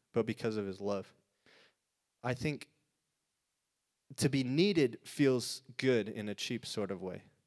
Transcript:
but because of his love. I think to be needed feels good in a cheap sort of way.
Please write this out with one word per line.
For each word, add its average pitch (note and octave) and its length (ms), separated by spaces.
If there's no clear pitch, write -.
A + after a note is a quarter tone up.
but A#2 100
because A2 320
of G2+ 100
his F#2+ 140
love. G2+ 320
I B2+ 100
think C#3+ 360
to - 140
be C3+ 140
needed D3 600
feels C3 580
good A#2+ 320
in G#2+ 200
a G#2 60
cheap A#2 300
sort G2+ 260
of F#2 120
way. F#2 220